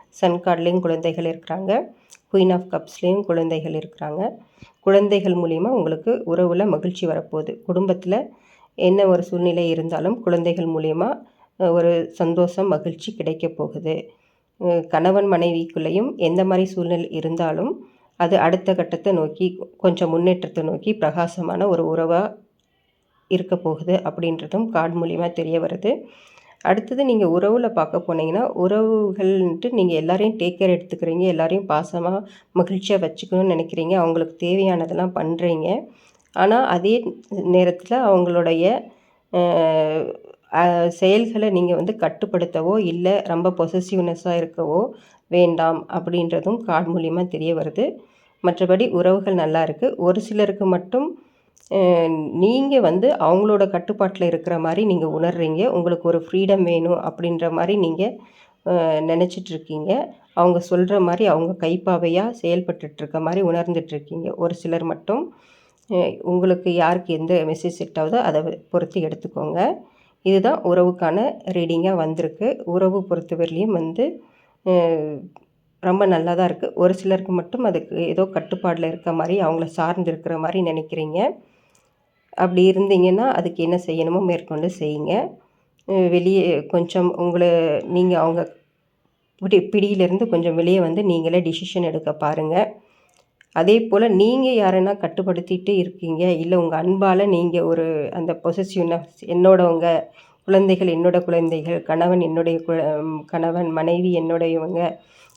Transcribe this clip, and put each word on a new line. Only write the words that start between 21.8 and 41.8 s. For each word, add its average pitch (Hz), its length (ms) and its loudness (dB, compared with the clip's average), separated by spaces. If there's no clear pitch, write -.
உறவா 170 400 0
இருக்க 185 280 0
போகுது 175 480 -2
அப்படின்றதும் 170 640 -4
கார்டு 170 380 -2
மூலியமா 170 260 -4
தெரிய 165 280 -4
வருது. 190 400 -4
அடுத்தது 220 440 0
நீங்க 202 360 2
உறவுல 226 280 2
பார்க்க 160 300 -2
போனீங்கன்னா, 170 600 -2
உறவுகள்ன்ட்டு 196 1120 0
நீங்க 185 240 2
எல்லாரையும் 190 420 0
டேக் 175 240 -4
கேர் 180 200 2
எடுத்துக்கிறீங்க, 165 400 -4
எல்லாரையும் 180 480 0
பாசமா 170 540 -2
மகிழ்ச்சியா 185 440 0
வச்சுக்கணும்னு 156 320 -6
நினைக்கிறீங்க, 175 640 0
அவங்களுக்கு 165 520 0
தேவையானதெல்லாம் 180 680 0
பண்றீங்க. 170 640 -2
ஆனா 214 320 4
அதே 208 400 0
நேரத்துல 180 640 2
அவங்களுடைய, 175 880 2
அ, 180 60 2
அ, 175 380 2
செயல்களை 214 600 2
நீங்க 180 240 2
வந்து 175 240 -2